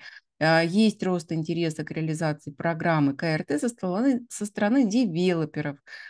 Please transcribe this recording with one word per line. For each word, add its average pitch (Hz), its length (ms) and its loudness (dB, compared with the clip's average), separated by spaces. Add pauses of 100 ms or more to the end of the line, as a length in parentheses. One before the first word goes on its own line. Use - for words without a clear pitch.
(400)
А, 165 240 4
есть 202 400 2
рост 180 300 -2
интереса 160 500 -2
к 156 80 -12
реализации 156 600 -4
программы 160 640 0
К 135 100 -6
Р 160 180 0
Т 294 160 -2
со 254 100 -2
стороны, 233 600 -2
со - 160 -8
стороны 214 440 2
девелоперов. 165 880 0 (320)